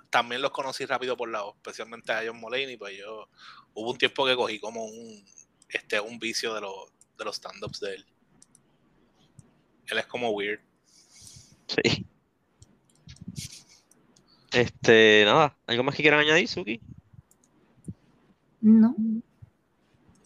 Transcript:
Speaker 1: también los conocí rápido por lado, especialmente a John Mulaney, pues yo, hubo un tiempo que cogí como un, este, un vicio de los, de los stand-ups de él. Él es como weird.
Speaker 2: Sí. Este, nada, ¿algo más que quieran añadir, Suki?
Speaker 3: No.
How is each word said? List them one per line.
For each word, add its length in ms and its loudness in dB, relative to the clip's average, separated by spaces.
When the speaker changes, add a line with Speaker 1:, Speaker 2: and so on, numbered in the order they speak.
Speaker 1:
también 320 -2
los 80 -2
conocí 360 -8
rápido 300 -4
por 120 -6
lado, 280 -8
especialmente 560 -12
a 140 -4
John 120 -10
Mulaney, 380 -8
pues 220 -14
yo, 300 -16
hubo 180 -8
un 60 -10
tiempo 280 -2
que 80 2
cogí 260 -2
como 240 -10
un, 400 -18
este, 320 -6
un 180 -10
vicio 360 -6
de 80 -8
los, 120 -10
de 60 -10
los 120 -8
stand-ups 440 -12
de 140 -8
él. 120 -18
Él 120 -4
es 80 -4
como 240 -4
weird. 300 -4
Speaker 2:
Sí. 380 0
Este, 720 6
nada, 320 4
¿algo 160 -2
más 120 -2
que 80 -6
quieran 180 6
añadir, 280 4
Suki? 320 -8
Speaker 3:
No. 340 8